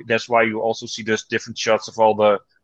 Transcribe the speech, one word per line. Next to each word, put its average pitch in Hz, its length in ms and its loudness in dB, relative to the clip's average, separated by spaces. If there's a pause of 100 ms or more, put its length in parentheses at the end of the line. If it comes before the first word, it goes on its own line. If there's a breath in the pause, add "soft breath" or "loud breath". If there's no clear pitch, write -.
that's 117 240 -2
why 117 140 4
you 110 180 -2
also 113 240 -4
see - 160 -12
those 110 220 -2
different 113 340 -6
shots 110 300 0
of - 100 -18
all 110 160 4
the 104 260 4 (240)